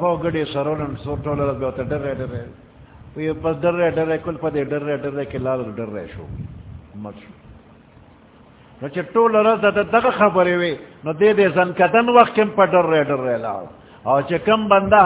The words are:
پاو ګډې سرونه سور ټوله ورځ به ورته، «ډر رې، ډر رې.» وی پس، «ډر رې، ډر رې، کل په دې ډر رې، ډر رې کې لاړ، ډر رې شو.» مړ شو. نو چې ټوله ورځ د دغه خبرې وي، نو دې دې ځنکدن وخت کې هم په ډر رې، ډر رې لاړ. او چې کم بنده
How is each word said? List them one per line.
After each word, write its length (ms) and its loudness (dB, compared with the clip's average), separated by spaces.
پاو 220 -2
ګډې 300 -2
سرونه 340 -4
سور 200 -8
ټوله 180 -4
ورځ 180 -2
به 60 -4
ورته، 160 -6
«ډر 140 -4
رې، 140 -4
ډر 140 -8
رې.» 100 -10
وی 160 -4
پس، 300 -2
«ډر 180 2
رې، 160 4
ډر 140 0
رې، 140 0
کل 120 -6
په 140 -4
دې 120 -2
ډر 160 -4
رې، 160 -2
ډر 140 -6
رې 120 -4
کې 160 -8
لاړ، 120 -2
ډر 180 -8
رې 160 -10
شو.» 140 -16
مړ 200 -14
شو. 100 -20
نو 60 -10
چې 120 -6
ټوله 280 4
ورځ 180 4
د 200 2
دغه 160 4
خبرې 500 2
وي، 140 -2
نو 80 -4
دې 260 4
دې 80 6
ځنکدن 520 2
وخت 260 6
کې 80 2
هم 160 0
په 80 6
ډر 260 4
رې، 180 4
ډر 180 0
رې 80 0
لاړ. 180 -6
او 160 4
چې 140 -2
کم 220 2
بنده 380 6